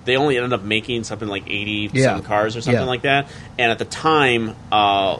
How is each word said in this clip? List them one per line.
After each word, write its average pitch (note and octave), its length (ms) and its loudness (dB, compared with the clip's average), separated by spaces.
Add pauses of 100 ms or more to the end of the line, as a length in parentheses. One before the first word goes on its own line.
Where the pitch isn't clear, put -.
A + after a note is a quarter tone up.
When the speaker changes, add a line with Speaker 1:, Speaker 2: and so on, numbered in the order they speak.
Speaker 1:
they B2 140 2
only C#3+ 180 2
ended B2 160 -2
up A2+ 100 0
making A2 440 -2
something G#2+ 240 -8
like G2 180 -4
eighty G#2 460 -4
Speaker 2:
Yeah. B2+ 220 2
Speaker 1:
some G2 80 -6
cars G#2+ 340 0
or A#2 40 -8
something A#2+ 200 2
Speaker 2:
Yeah. B2+ 60 -2
Speaker 1:
like B2 160 -4
that. C#3 240 2 (300)
And A#2 140 4
at - 80 -2
the A2+ 60 -2
time, B2+ 680 2 (160)
uh, G2 500 4